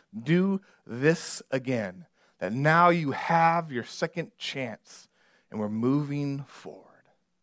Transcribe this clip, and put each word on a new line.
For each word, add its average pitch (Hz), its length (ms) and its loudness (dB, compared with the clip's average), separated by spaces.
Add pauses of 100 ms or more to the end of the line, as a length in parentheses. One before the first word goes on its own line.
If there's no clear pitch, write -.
(200)
do 185 420 2 (220)
this 143 580 -2 (100)
again." 117 540 -4 (340)
That 95 120 -4
now 156 360 6
you 165 240 2
have 165 580 2
your 120 140 -4
second - 520 -8
chance, - 720 -10 (420)
and 107 120 -8
we're 107 80 -2
moving 139 800 -2
forward. - 560 -20 (380)